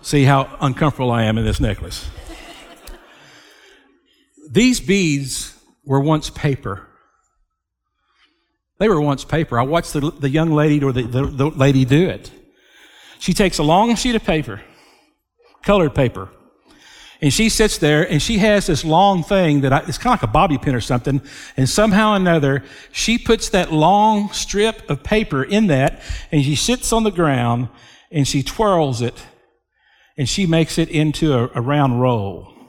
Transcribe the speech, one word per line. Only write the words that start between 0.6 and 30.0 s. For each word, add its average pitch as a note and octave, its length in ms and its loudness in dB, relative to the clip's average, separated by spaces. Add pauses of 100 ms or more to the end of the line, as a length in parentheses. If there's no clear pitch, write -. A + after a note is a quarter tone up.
uncomfortable C3+ 500 -2
I A#2 140 0
am A2 140 0
in A2 60 -2
this G#2+ 160 -2
necklace. - 480 -6 (2500)
These A#3+ 300 4
beads D3+ 760 -2 (260)
were C#3 160 0
once D#3 280 0
paper. A#2+ 580 -6 (1900)
They G#3 100 2
were E3+ 120 2
once C#3+ 240 -2
paper. D3+ 340 -2
I A#2+ 40 2
watched E3 320 -2
the, D3 160 -2
the C#3 180 -4
young D#3 240 0
lady D3 320 2
or C3+ 80 0
the, B2 100 -2
the, B2 220 -2
the C#3+ 260 -2
lady C3+ 340 4
do D3+ 240 2
it. - 220 -10 (880)
She - 140 -4
takes F#3+ 260 0
a E3 40 0
long G3 320 4
sheet B3 200 -2
of G#3+ 100 -2
paper, C#3 360 -4 (1040)
colored F#3+ 320 2
paper, A2 340 -2 (920)
and C#3+ 120 2
she A3+ 160 2
sits G#3+ 300 0
there D3+ 320 2
and D3+ 100 2
she A3+ 180 -2
has G#3 280 2
this D#3+ 180 -2
long F3 380 2
thing E3 380 2
that C3+ 120 2
I, C#3+ 140 2
it's C3 100 -8
kinda A#3+ 140 -2
like G#3+ 140 0
a - 20 -2
bobby D3 320 2
pin C3+ 160 -2
or A#2 60 -2
something, C3 420 -2 (340)
and C3 120 0
somehow G#3+ 460 2
or - 20 2
another, D#3 480 2 (260)
she - 260 -2
puts A3+ 340 0
that E3+ 220 0
long G3+ 580 2
strip G#3+ 600 -4
of C#3+ 140 -4
paper F3+ 400 -2
in G#3 240 0
that, C3+ 340 0 (300)
and D3 100 2
she C#3+ 140 0
sits - 360 -2
on A3+ 120 2
the G#3 80 0
ground B2 560 0 (420)
and C#3+ 160 0
she C#3 160 -2
twirls D#3+ 580 0
it A#2+ 240 -6 (960)